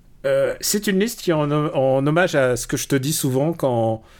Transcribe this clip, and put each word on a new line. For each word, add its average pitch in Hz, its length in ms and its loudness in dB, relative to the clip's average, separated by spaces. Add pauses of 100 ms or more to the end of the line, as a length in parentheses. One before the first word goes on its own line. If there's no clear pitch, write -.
(260)
euh, 135 340 0
c'est 214 280 -2
une 190 120 2
liste 233 220 -2
qui - 80 -4
est 165 40 4
en, 147 180 0
en 139 560 2
hommage 160 280 2
à 127 220 2
ce - 100 -8
que 139 100 -4
je - 100 -6
te 143 80 0
dis 135 180 -2
souvent 143 400 0
quand, 117 480 0 (180)